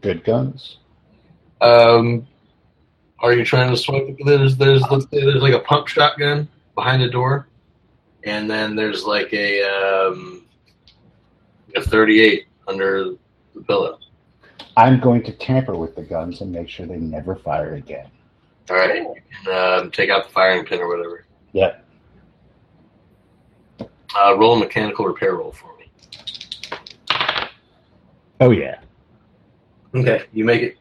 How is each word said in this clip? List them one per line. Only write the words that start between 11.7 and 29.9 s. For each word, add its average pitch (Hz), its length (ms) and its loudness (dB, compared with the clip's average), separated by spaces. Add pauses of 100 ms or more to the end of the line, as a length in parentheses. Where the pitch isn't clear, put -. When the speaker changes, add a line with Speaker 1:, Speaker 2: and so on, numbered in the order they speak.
Speaker 2:
a - 60 -2
thirty-eight 110 640 4 (220)
under 98 460 -4 (400)
the - 120 -20
pillow. - 320 -2 (760)
Speaker 1:
I'm 127 240 6
going 120 240 2
to 107 80 -12
tamper 127 440 -2
with 82 180 -8
the 87 80 -14
guns 82 380 -8
and 95 100 -10
make 85 180 -10
sure - 180 -16
they 87 100 -12
never 80 400 -10
fire 76 380 -8
again. 69 340 -16 (640)
Speaker 2:
All 92 60 0
right, 127 260 2
you - 120 -10 (300)
can, 92 400 0
um, 85 60 -14
take 98 200 -2
out 98 160 0
the - 60 -20
firing 95 320 2
pin 87 160 -6
or 87 80 -6
whatever. 87 360 -8 (280)
Speaker 1:
Yep. 92 320 -2 (2000)
Speaker 2:
Uh, - 560 0
roll 113 180 4
a 113 40 2
mechanical 104 480 -4
repair 90 300 -2
roll 82 160 -10
for - 240 -20
me. - 140 -20 (2500)
Speaker 1:
Oh, 127 100 8
yeah. 69 300 0 (1120)